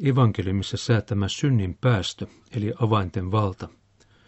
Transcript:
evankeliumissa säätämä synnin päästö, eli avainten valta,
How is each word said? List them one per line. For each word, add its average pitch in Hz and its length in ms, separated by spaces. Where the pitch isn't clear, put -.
evankeliumissa 107 760
säätämä 101 500
synnin 104 540
päästö, - 460
eli 107 280
avainten 98 520
valta, 98 380